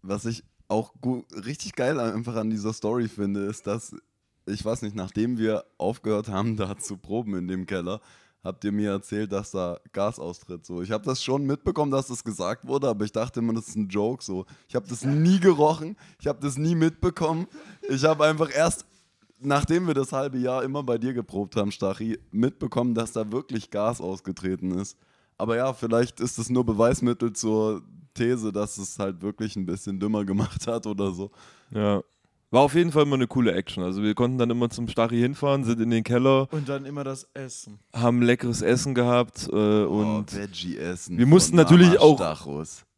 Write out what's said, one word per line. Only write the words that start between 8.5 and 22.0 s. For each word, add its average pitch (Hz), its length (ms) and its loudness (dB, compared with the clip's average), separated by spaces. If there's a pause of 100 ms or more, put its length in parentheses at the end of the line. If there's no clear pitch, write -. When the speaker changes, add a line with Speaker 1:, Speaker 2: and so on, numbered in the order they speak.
Speaker 1:
ihr 104 80 -2
mir 104 200 0
erzählt, 101 420 -4
dass 101 180 -6
da 90 280 -6 (120)
Gas 101 280 -4
austritt. 87 460 -12
So, 87 160 -8
ich 92 100 -6
hab 104 120 -4
das 131 200 -4
schon 139 220 0
mitbekommen, 143 460 -2
dass 135 160 0
das 123 160 -12
gesagt 95 440 -6
wurde, 135 200 0
aber 104 160 -2
ich 104 80 -4
dachte 120 300 -4
immer, 113 120 0
das 113 160 -6
ist - 60 -14
ein 104 140 -4
Joke. 104 340 -2
So, 92 220 -6 (240)
ich - 60 -10
hab 185 120 -4
das 123 160 -10
nie 160 360 4
gerochen, 160 580 2 (240)
ich - 60 -4
hab - 140 -4
das 135 160 -4
nie 165 180 0
mitbekommen. 165 720 0 (420)
Ich 135 160 -2
hab 156 160 4
einfach 156 340 2
erst, 160 300 0 (540)
nachdem 143 480 2
wir 151 80 0
das 135 160 0
halbe 135 260 -2
Jahr 127 260 0
immer 139 200 -4
bei 120 160 0
dir 127 140 -2
geprobt 101 420 -6
haben, 104 160 0
Stachy, 101 480 -4 (120)